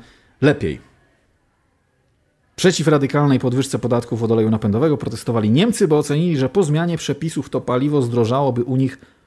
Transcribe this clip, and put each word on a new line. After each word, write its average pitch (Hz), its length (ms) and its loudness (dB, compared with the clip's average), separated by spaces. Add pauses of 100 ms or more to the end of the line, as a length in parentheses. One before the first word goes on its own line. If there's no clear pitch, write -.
(420)
lepiej. 107 380 0 (1800)
Przeciw 170 320 2
radykalnej 143 520 2
podwyżce 127 400 -2
podatków 117 440 -2
od 113 80 2
oleju 110 180 2
napędowego 110 480 0
protestowali 113 520 -2
Niemcy, 196 380 2
bo 151 100 2
ocenili, 151 400 0
że 131 120 0
po 196 140 0
zmianie 160 340 -2
przepisów 151 520 -6
to 131 120 -4
paliwo 139 400 0
zdrożałoby 120 640 0
u 131 120 -4
nich 131 220 -2 (300)